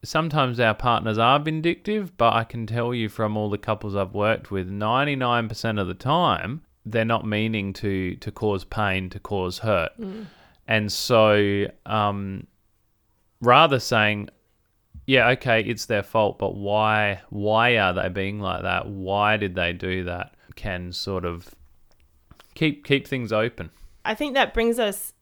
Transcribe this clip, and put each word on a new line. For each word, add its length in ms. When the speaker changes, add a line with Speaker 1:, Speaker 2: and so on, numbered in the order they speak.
Speaker 1:
sometimes 560
our 160
partners 440
are 200
vindictive, 760
but 180
I 80
can 240
tell 260
you 160
from 280
all 140
the 80
couples 360
I've 200
worked 360
with, 180
ninety-nine 800
percent 300
of 80
the 80
time, 680
they're 200
not 200
meaning 500
to, 420
to 160
cause 320
pain, 460
to 100
cause 400
hurt. 400
Speaker 2:
Mm. 260
Speaker 1:
And 260
so, 760
um, 600
rather 400
saying, 480
"Yeah, 240
okay, 320
it's 240
their 160
fault, 360
but 180
why, 720
why 480
are 160
they 160
being 300
like 220
that? 240
Why 520
did 160
they 180
do 320
that?" 300
can 360
sort 320
of 300
keep, 300
keep 220
things 260
open. 380
Speaker 2:
I 60
think 200
that 200
brings 240
us 440